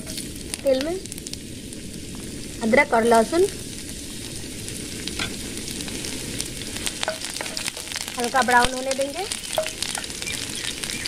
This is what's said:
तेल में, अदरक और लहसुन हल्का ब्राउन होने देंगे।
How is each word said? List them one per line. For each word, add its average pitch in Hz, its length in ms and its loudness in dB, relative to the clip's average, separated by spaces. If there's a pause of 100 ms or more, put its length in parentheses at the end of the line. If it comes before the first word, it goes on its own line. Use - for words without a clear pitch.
(640)
तेल 269 220 6
में, 330 100 0 (1700)
अदरक 254 320 6
और 226 100 8
लहसुन 233 420 8 (4000)
हल्का 247 240 4
ब्राउन 247 320 8
होने 262 200 -2
देंगे। 277 300 0 (1800)